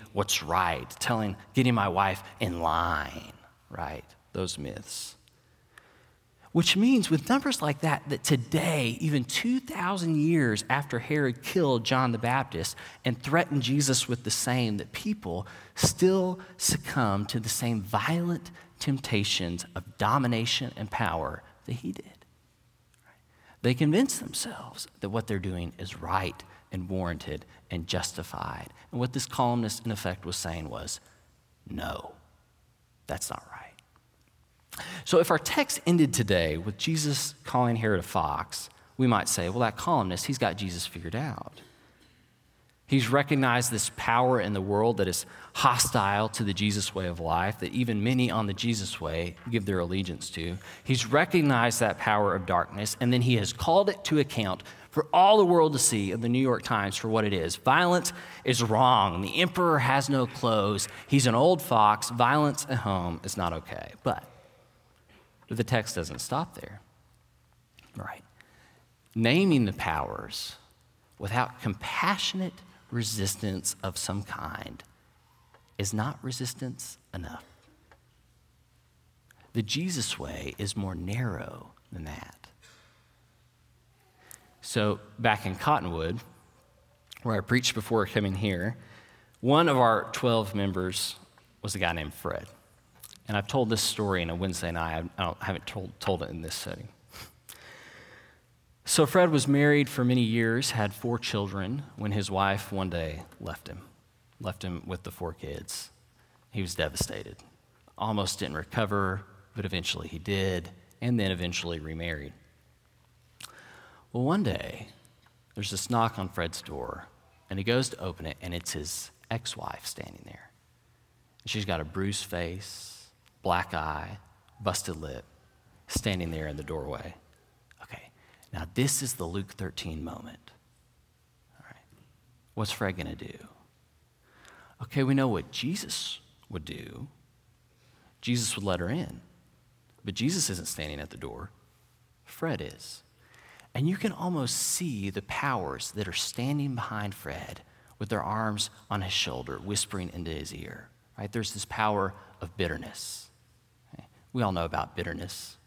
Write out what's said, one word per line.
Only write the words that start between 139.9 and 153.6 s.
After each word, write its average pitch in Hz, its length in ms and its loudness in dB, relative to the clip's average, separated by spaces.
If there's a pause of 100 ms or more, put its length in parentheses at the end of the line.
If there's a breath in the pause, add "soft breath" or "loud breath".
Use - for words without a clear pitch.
But 101 80 -4
Jesus 143 380 0
isn't 85 160 -8
standing 73 320 -6
at 73 100 -10
the - 80 -16
door. 65 320 -12 (760)
Fred 156 360 -4
is. - 400 -14 (760 loud breath)
And 139 140 2
you 190 80 0
can 208 140 -2
almost 170 440 -2
see 110 540 -2
the 95 140 -4
powers 92 680 -4
that 101 160 -4
are 87 60 -6
standing 139 640 -2
behind 104 400 -6
Fred - 460 -12 (360 soft breath)
with 104 120 -6
their 104 120 2
arms 104 480 -2 (180 loud breath)
on 101 140 -2
his 95 120 -6
shoulder, 62 440 -4
whispering 98 560 -4
into 85 160 -6
his 76 240 -8
ear, - 360 -14 (280)
right? 104 140 -8
There's 113 220 -4
this 101 120 -8
power 104 480 2 (260 loud breath)
of - 160 -10
bitterness. - 760 -6 (600)